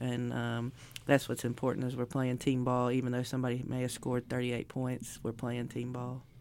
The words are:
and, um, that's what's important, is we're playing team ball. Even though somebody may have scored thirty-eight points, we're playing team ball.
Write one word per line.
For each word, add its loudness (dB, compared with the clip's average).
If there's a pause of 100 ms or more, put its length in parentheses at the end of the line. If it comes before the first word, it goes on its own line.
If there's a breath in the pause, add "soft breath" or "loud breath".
and, 0
um, 0 (340 loud breath)
that's 6
what's -2
important, 0
is -2
we're 0
playing 0
team 2
ball. 4
Even 2
though 2
somebody 0
may -2
have 0
scored -2
thirty-eight 0
points, -4
we're -2
playing -2
team -4
ball. -6 (180)